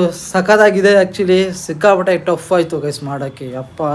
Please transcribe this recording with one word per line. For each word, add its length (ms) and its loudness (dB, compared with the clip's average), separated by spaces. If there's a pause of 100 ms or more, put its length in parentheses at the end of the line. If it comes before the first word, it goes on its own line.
(320)
ಸಖತ್ತಾಗಿದೆ 580 4 (140)
actually. 340 0 (240)
ಸಿಕ್ಕಾಪಟ್ಟೆ 500 2 (140)
ಟಫ್ 300 -2
ಆಯ್ತು 280 0
ಗೈಸ್ 240 -6
ಮಾಡೋಕ್ಕೆ. 380 -8 (160)
ಅಪ್ಪ, 200 -12 (120)